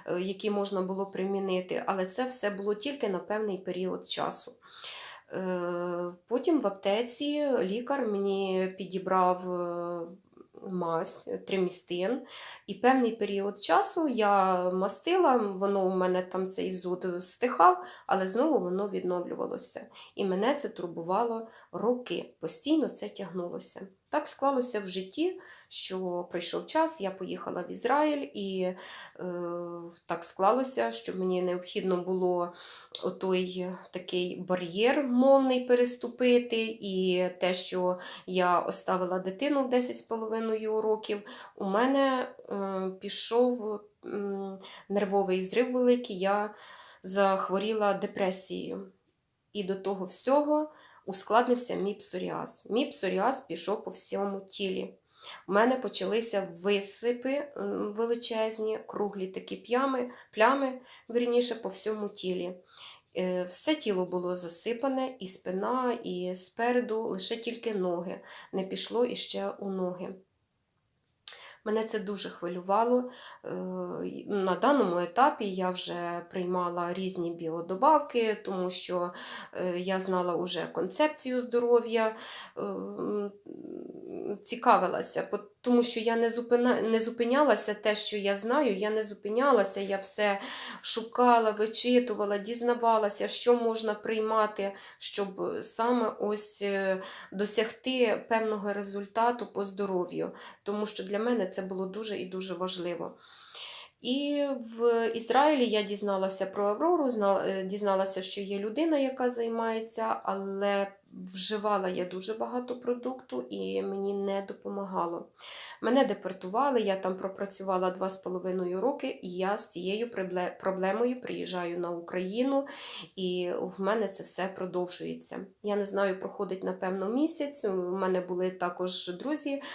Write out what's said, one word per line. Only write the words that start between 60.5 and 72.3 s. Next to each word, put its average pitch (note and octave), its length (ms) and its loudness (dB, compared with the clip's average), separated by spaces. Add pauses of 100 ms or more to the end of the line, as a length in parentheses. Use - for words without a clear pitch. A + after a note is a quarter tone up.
вірніше, A#3+ 460 2
по F#3+ 140 -6
всьому G#3 400 0
тілі. F3+ 460 -4 (600)
Е, F3+ 260 0
все D4+ 320 4
тіло F#3+ 300 0
було F3+ 300 -2
засипане, B3+ 840 0
і F#3 80 -10
спина, A3+ 760 -2
і F3+ 320 -4
спереду, A#3 640 0
лише A3 340 0
тільки A#3 380 -6
ноги. F3+ 480 -2 (320)
Не F#3+ 100 -2
пішло G3+ 420 0
іще G3 440 -2 (100)
у G3 100 -6
ноги. F#3 460 -4 (1500)
Мене A3 180 2
це A3 160 0
дуже F#3 300 -4
хвилювало. G3+ 840 2 (340)